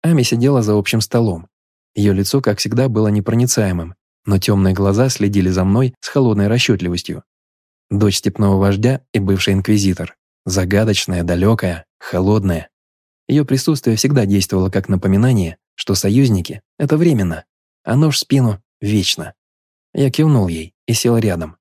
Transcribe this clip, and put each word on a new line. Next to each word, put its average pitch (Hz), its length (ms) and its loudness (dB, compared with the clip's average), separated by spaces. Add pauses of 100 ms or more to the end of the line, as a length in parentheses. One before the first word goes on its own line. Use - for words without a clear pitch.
Ами 160 220 2
сидела 123 360 2
за 104 160 0
общим 104 240 0
столом. 104 460 -2 (480)
Ее 104 180 2
лицо, 98 280 0
как 107 180 -2
всегда, 120 300 -2
было 110 200 0
непроницаемым, 101 840 -2 (320)
но 98 120 2
темные 95 360 2
глаза 101 340 2
следили 101 420 0
за 92 140 0
мной 123 360 0
с - 80 -14
холодной 107 400 2
расчетливостью. 90 760 -2 (680)
Дочь 101 280 0
степного 98 400 0
вождя 101 440 0 (100)
и 104 80 0
бывший 98 340 0
инквизитор. 98 600 -2 (280)
Загадочная, 95 760 -2
далекая, 90 600 0 (160)
холодная. 92 720 -2 (580)
Ее 143 160 2
присутствие 135 520 0
всегда 131 300 0
действовало 95 420 0
как 95 200 -4
напоминание, 98 680 0 (200)
что - 160 -4
союзники — 104 640 0 (180)
это 147 180 0
временно, 123 480 0 (400)
а 110 100 -2
нож 147 220 2
в - 20 -2
спину — 123 420 0 (200)
вечно. 101 540 -2 (600)
Я 135 160 2
кивнул 135 380 2
ей 80 260 -8 (120)
и 110 60 -2
сел 117 240 2
рядом. 85 440 -2